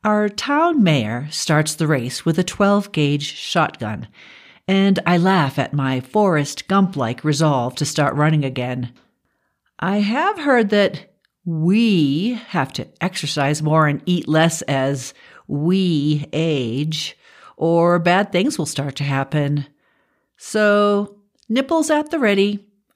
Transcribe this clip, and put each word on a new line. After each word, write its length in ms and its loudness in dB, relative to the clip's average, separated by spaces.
Our 240 2
town 560 0
mayor 480 0
starts 440 0
the 120 -2
race 380 -2
with 120 2
a 60 0
twelve 480 0
gauge 320 0
shotgun, 840 -4
and 380 4
I 100 2
laugh 420 2
at 160 -2
my 280 -2
Forrest 680 -2
Gump-like 560 0
resolve 520 0
to 100 -2
start 300 -2
running 280 2
again. 480 -6
I 180 -2
have 400 0
heard 320 2
that 420 0
we 960 2
have 240 -4
to 140 -8
exercise 600 -2
more 260 2
and 180 -2
eat 240 -2
less 320 2
as 520 -4
we 840 0
age, 840 -2
or 420 2
bad 320 0
things 260 0
will 100 -4
start 300 -6
to 60 -4
happen. 600 -2
So, 800 2
nipples 400 0
at 220 0
the 80 -2
ready, 460 0